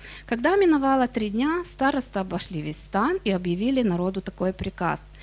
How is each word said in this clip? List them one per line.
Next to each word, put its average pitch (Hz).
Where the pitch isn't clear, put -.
Когда 240
миновало 269
три 220
дня, 302
староста 269
обошли 185
весь 151
стан 254
и 208
объявили 190
народу 185
такой 185
приказ: 170